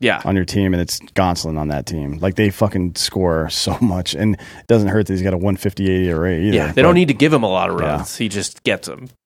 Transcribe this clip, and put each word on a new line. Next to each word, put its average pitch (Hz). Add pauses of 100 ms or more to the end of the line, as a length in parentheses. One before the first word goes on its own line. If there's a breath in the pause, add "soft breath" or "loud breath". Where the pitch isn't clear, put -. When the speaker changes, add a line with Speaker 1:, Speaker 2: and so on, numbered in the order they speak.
Speaker 1:
Yeah. 113
Speaker 2:
on 98
your 92
team, 95
and 87
it's -
Gonsolin 85
on 76
that 71
team. 73
Like, 92
they 107
fucking 92
score 85
so -
<laughs> -
much, 90
and 98
it -
doesn't 107
hurt 104
that 95
he's 92
got 95
a 90
one 95
fifty-eight 92
E 87
R 80
A 90
either, 104
Speaker 1:
Yeah, 76
they 131
don't 165
Speaker 2:
but 175
Speaker 1:
need 180
to 131
give 139
him 131
a 104
lot 92
of 90
Speaker 2:
Yeah. 76
Speaker 1:
runs. -
He 113
just 95
gets 101
'em. 127 (180)